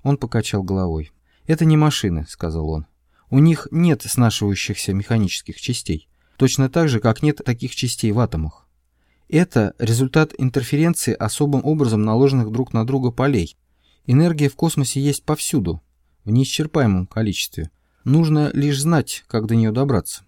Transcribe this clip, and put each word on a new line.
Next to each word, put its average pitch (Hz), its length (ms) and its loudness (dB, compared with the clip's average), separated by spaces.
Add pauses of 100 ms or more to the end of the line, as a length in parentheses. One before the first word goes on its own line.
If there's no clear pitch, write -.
Он 139 120 4
покачал 110 440 -2
головой. 87 480 -2 (360)
"Это 160 180 0
не 156 120 6
машины", 104 520 0
сказал 80 420 -6
он. 78 160 -4 (420)
"У 135 120 4
них 160 320 4
нет 165 300 2
снашивающихся 104 880 -2
механических 98 680 -2
частей, - 480 -6 (280)
точно 131 340 2
так 165 180 2
же, 117 120 0
как 113 240 0
нет 147 200 0
таких 120 300 -4
частей 117 380 -2
в 117 80 0
атомах. 80 480 -4 (600)
Это 151 520 2
результат 127 580 0
интерференции 143 760 0
особым 139 520 -2
образом 127 380 2
наложенных 113 500 2
друг 127 200 -4
на 113 140 0
друга 131 240 0
полей. 123 460 -2 (480)
Энергия 147 440 2
в - 60 -4
космосе 143 460 -2
есть 143 240 -2
повсюду, 95 580 -2 (420)
в 104 60 -6
неисчерпаемом 123 800 0
количестве. 95 640 -6 (320)
Нужно 151 500 2
лишь 143 260 0
знать, 156 460 -2
как 110 200 -4
до 113 100 0
нее 110 160 2
добраться". 123 560 -2